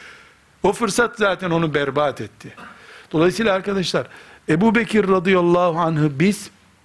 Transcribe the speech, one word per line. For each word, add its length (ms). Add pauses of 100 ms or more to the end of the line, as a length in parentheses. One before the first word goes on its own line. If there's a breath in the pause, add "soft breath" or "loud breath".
(640 loud breath)
O 100
fırsat 440
zaten 320
onu 240
berbat 480
etti. 340 (560 loud breath)
Dolayısıyla 420
arkadaşlar, 540 (420 loud breath)
Ebu 260
Bekir 320
radıyallahu 720
anh'ı 400
biz 300 (360)